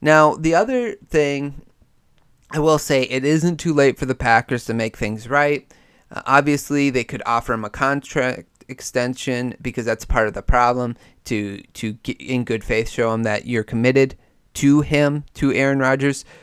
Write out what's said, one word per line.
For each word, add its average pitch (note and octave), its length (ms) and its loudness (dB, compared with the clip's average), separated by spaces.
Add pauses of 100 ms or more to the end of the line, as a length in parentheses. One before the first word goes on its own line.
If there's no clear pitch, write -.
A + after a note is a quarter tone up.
Now, D#3 340 6
the D#3+ 200 0
other A#3+ 420 0 (120)
thing, C#3+ 540 -2 (880)
I - 80 -4
will D#3 200 4
say, C3+ 260 2
it C3 200 -4
isn't D#3 340 2
too E3+ 140 -2
late C#3 260 4
for D3 60 -6
the B2+ 100 -2
Packers A#2+ 520 2
to A2+ 80 -4
make A2+ 220 -4
things A2 320 -6
right. C#3+ 440 0 (380)
Uh, - 160 -12
obviously, C#3+ 640 2
they B2 140 0
could B2 200 -10
offer A#2 280 -2
him A2 120 -6
a G#2 60 -10
contract C3+ 800 -4 (200)
extension B2 920 -4
because A#2+ 240 -8
that's A2+ 200 -4
part A2 220 2
of G2+ 80 -4
the G2 80 -12
problem, B2 540 2 (280)
to, G#2 340 -6 (160)
to A2 180 -6
get, - 280 -10
in B2 220 -4
good A2+ 220 -4
faith, A2+ 240 -2
show A2+ 240 -2
him A2+ 100 -2
that G#2+ 240 -2
you're A#2 160 -2
committed C3 540 2 (380)
to C#3+ 260 4
him, D3 440 0 (100)
to C3+ 180 0
Aaron C#3 260 0
Rodgers. C3+ 460 0 (180)